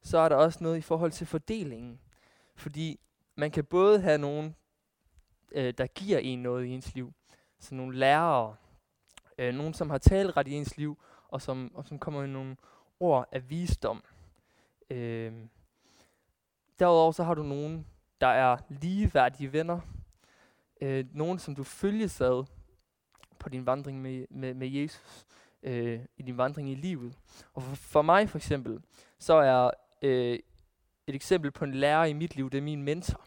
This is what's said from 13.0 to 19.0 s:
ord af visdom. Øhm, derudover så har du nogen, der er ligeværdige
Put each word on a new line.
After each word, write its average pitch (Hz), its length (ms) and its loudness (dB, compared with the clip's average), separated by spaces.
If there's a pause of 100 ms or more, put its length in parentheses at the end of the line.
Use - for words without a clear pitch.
ord 151 320 4
af 127 180 -8
visdom. 156 540 -4 (840)
Øhm, 117 580 -8 (1300)
derudover 165 340 6
så 175 120 -2
har 170 100 0
du 151 80 -4
nogen, 151 440 -8 (340)
der 131 60 4
er 127 300 4 (120)
ligeværdige 143 840 0